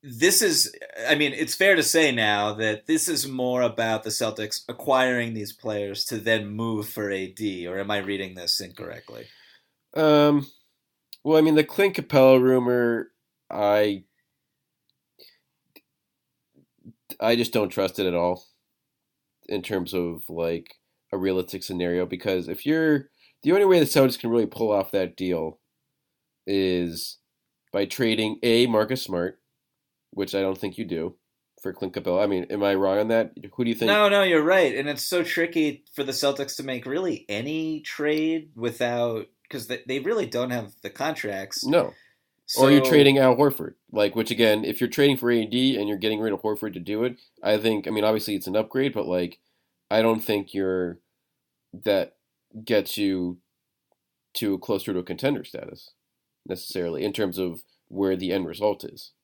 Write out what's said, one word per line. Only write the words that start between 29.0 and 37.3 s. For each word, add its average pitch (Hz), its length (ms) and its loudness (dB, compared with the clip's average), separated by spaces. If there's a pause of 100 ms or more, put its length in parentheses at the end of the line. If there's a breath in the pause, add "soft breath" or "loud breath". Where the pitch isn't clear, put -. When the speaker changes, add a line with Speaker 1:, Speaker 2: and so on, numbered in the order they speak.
Speaker 2:
Smart, 92 380 -6 (720)
which 98 240 -6
I 98 60 0
don't 95 160 -2
think 98 200 -8
you 113 80 -8
do, 82 300 -6 (460)
for 95 100 -8
Clint 92 220 -8
Capela. 92 300 0
I 104 40 0
mean, 92 220 -2
am 101 140 -4
I 101 120 2
wrong 98 220 2
on 107 100 0
that? 113 240 0 (220)
Who 123 100 -4
do 117 60 0
you 113 60 -2
think? 113 120 -2
Speaker 1:
No, 208 220 4
no, 202 140 4
you're 170 200 2
right. 165 320 2
And 139 140 -4
it's 139 160 -8
so 175 180 0
tricky 165 600 -2 (100)
for 143 100 -6
the 135 80 -6
Celtics 139 460 -4
to 147 60 -12
make 127 220 -8
really 151 440 -4
any 156 500 -4